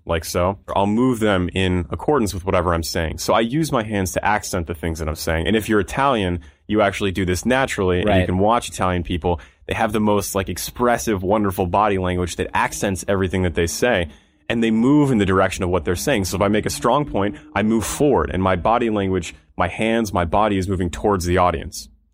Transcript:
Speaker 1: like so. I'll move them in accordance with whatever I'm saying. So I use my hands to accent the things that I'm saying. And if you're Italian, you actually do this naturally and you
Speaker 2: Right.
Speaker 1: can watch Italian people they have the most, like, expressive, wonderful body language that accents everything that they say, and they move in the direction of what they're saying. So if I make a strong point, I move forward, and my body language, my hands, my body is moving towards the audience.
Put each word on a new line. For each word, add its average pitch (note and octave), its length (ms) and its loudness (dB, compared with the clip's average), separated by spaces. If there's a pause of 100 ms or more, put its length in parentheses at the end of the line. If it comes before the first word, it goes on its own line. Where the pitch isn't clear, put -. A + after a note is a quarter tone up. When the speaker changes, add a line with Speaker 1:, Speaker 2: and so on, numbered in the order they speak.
Speaker 1:
like E2 180 -2
so. F#2 340 -2 (160)
I'll G2 120 2
move A#2 340 2
them F#2+ 340 2
in F2+ 360 0
accordance A#2 440 0
with F2+ 120 -8
whatever F2+ 280 2
I'm E2 80 0
saying. D#2+ 360 -4
So - 160 -2
I A2 60 4
use C#3 320 -2
my A#2+ 100 0
hands G2+ 300 -4
to - 120 -4
accent G2+ 440 -2
the E2+ 60 -6
things D#2+ 240 -4
that D#2 100 -4
I'm D#2 80 -4
saying. E2 300 -2
And G2+ 100 2
if G#2 140 -2
you're G#2+ 100 4
Italian, G2+ 600 0 (260)
you G#2 160 0
actually G2 300 0
do F#2 140 -2
this F2+ 200 -2
naturally G#2 540 0
and G#2 80 0
you G2+ 60 4
Speaker 2:
Right. F#2 120 2
Speaker 1:
can F#2 120 0
watch A2 300 2
Italian F2+ 340 -2
people F2 380 -4 (260)
they F#2 80 -4
have A2 180 0
the A2 80 0
most, G#2 340 0
like, G2 140 -2
expressive, A#2 760 -2
wonderful G2 440 0
body G2+ 320 2
language F2+ 380 -2
that - 180 -4
accents G#2 540 -2
everything F#2+ 340 0
that F2 120 0
they F2 120 2
say, F#2 420 2 (400)
and A#2 140 0
they A2+ 80 4
move C3+ 400 4
in A#2+ 80 2
the G2+ 80 2
direction F#2+ 380 2
of F2 60 0
what F2+ 140 0
they're F2+ 120 0
saying. G#2+ 300 0
So G2 100 -4
if F#2 60 0
I G2+ 60 4
make G#2+ 180 0
a G2 40 -4
strong C3 340 0
point, G2+ 320 -2 (180)
I G2+ 100 2
move A2 200 2
forward, G#2 480 2
and F#2 100 -2
my F#2+ 140 2
body A2+ 340 0
language, F#2+ 440 -2 (220)
my F2+ 120 0
hands, A2 440 0
my F2+ 120 0
body G2+ 320 2
is F#2 120 -2
moving F#2 220 -2
towards G2 340 0
the F2 140 2
audience. E2 500 -2 (240)